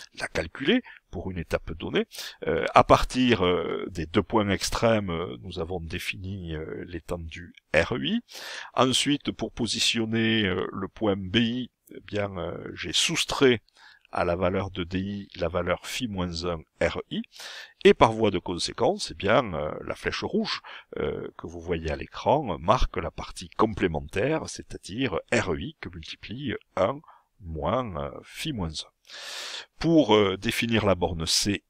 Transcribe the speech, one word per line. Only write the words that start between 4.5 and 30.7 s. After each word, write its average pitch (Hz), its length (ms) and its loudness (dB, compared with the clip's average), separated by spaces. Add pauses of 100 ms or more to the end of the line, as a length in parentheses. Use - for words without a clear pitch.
euh, 82 320 -4
nous 92 160 -12
avons 87 220 -6
défini, 90 720 -6
euh, 73 320 -8
l'étendue 85 680 -10 (180)
R 78 240 4
I. 170 240 0 (540)
Ensuite, 131 560 4
pour 110 200 -6
positionner, 113 920 2
euh, 95 260 0
le 98 160 -4
point 101 300 0
B 95 200 -2
I, 127 340 2 (180)
eh - 120 -18
bien, 101 360 -4
euh, - 380 -6
j'ai - 180 -8
soustrait - 680 4 (480)
à - 140 0
la 87 100 2
valeur 92 360 0
de 92 120 -6
D 87 140 -4
I 101 380 -4
la 85 140 -2
valeur 87 360 -2
phi - 220 -6
moins 90 380 -4
un 87 120 -2 (240)
R 85 180 0 (120)
I, 190 100 -4 (640)
et 202 100 10
par 120 180 6
voie 110 200 4
de 87 80 0
conséquence, 110 720 -2
eh - 20 -12
bien, 95 400 2
euh, 76 180 -2 (140)
la - 80 -6
flèche - 300 -4
rouge, - 380 -2 (360)
euh, - 300 -4 (100)
que - 80 -12
vous 85 160 -10
voyez 82 300 -2
à 71 40 -2
l'écran, 107 640 0
marque 92 400 2
la 87 140 -4
partie - 380 -12
complémentaire, 101 1000 0
c'est-à-dire - 720 -6 (120)
R 101 280 2
I - 200 -8
que - 100 -10
multiplie 98 640 -8 (200)
un 147 240 0 (400)
moins, 104 580 -2
euh, 71 260 -6
phi - 280 -8
moins 90 200 -4
un. - 420 -14 (640)
Pour, 151 380 6
euh, 98 220 6
définir 110 500 0